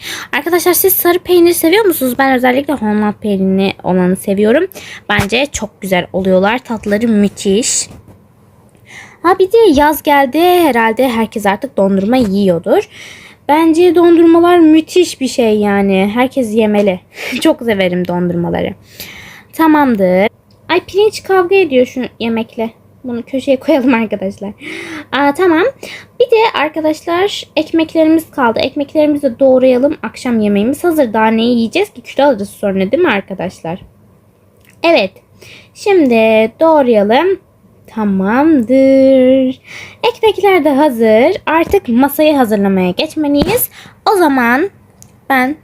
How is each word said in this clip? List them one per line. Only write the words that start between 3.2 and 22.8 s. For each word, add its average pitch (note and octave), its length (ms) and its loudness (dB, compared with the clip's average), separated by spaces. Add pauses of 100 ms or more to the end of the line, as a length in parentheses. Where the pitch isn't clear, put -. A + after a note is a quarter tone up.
olanı F#3 320 0
seviyorum. G#3+ 520 0 (420)
Bence G#3 360 -2
çok - 360 -12
güzel F#3 320 -2
oluyorlar. F#3+ 460 0
Tatları G#3+ 480 -4
müthiş. G#3 840 -2 (1300)
Ha, F#4+ 160 2
bir F#4+ 120 0
de A4+ 60 4 (160)
yaz D4 300 0
geldi. C#4+ 360 0
Herhalde C4+ 720 2
herkes A3+ 360 -4
artık G#3 320 -4
dondurma G3 400 0
yiyordur. G3 720 0 (580)
Bence D#4+ 480 2
dondurmalar E4+ 640 4
müthiş D#4+ 600 2
bir C4 60 -2
şey A3+ 320 0
yani. G3+ 540 0
Herkes B3 420 -2
yemeli. G#3 440 0 (200)
<laughs> - 220 -10
Çok D#4 200 0
severim F#3 460 -2
dondurmaları. F3 680 -4 (800)
Tamamdır. A3+ 760 2 (420)
Ay, F4 180 -2
pirinç G4+ 360 -2
kavga F#4 320 0
ediyor C4+ 300 2
şu B3 180 -8 (160)
yemekle. A3+ 500 -6 (340)